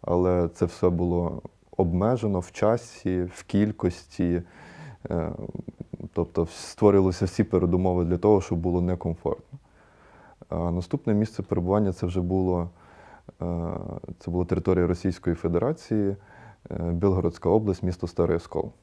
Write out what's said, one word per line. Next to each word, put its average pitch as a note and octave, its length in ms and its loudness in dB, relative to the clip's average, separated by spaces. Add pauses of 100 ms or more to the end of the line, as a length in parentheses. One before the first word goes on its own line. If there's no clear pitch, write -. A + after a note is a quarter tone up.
Але F2+ 520 2
це - 100 2
все F2+ 240 0
було F2 540 0 (340)
обмежено G2+ 640 0
в - 120 -12
часі, G2+ 720 0 (120)
в - 80 -18
кількості. F2+ 1000 -2 (680)
Е, D#2+ 200 -2 (840)
тобто E2+ 340 -2
створювалися G2 800 4
всі F#2+ 200 0
передумови F2+ 600 2
для F2 140 0
того, G2+ 220 6
щоб F2+ 180 -4
було F2 220 0
некомфортно. F2 800 -4 (920)
А E2 220 -4
наступне F2+ 440 -2
місце G#2+ 280 -2
перебування — G2 500 0
це F2+ 140 -4
вже F2+ 140 -2
було, F2+ 500 0 (720)
е, - 20 -6 (760)
це - 120 -10
була F2+ 140 0
територія F2 420 2
Російської F2 500 -2
Федерації, G2+ 800 -2 (540)
е, - 80 -8
Білгородська F2 680 0
область, G2+ 340 2
місто F2+ 240 -4
Старий E2 300 0
Оскол. - 360 -6 (100)